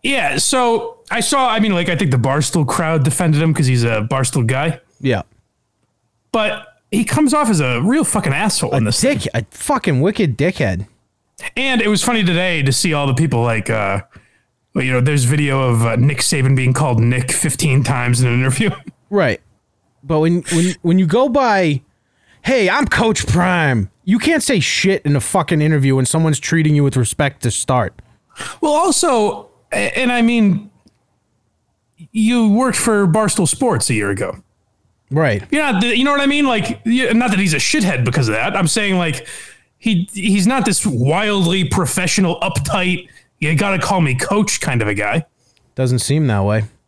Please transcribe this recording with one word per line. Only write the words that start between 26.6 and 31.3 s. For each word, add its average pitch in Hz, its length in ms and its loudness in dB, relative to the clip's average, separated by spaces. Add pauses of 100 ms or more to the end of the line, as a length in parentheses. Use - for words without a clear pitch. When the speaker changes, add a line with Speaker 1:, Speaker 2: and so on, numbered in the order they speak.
Speaker 2:
you 147 80 4
with 135 140 0
respect 131 480 -2
to 113 80 0
start. 127 420 -2 (680)
Speaker 1:
Well, 302 120 0
also, 302 800 0 (200)
a-, - 260 -4
and 254 140 -2
I 240 120 0
mean, 226 460 2 (1400)